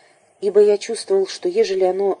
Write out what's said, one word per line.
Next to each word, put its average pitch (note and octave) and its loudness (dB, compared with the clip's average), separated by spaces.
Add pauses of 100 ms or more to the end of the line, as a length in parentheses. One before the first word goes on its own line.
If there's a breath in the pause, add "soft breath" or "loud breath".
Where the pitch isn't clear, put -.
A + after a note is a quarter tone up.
(400 soft breath)
ибо G3 2
я G#3 4
чувствовал, G3 -2
что - -8
ежели F#3+ 0
оно F#3+ -2